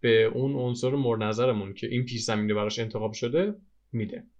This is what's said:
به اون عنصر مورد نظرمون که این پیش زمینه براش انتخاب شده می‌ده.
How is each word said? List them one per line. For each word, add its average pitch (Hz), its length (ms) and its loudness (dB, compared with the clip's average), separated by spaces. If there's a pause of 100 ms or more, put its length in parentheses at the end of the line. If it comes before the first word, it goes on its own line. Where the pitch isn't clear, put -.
به 113 240 6
اون 131 320 0
عنصر 123 340 0
مورد 123 320 2
نظرمون 107 520 0
که 110 120 -8
این 123 180 0
پیش 120 180 -8
زمینه 107 320 0
براش 104 240 -2
انتخاب 110 340 -4
شده 165 420 0 (380)
می‌ده. 107 320 -6 (160)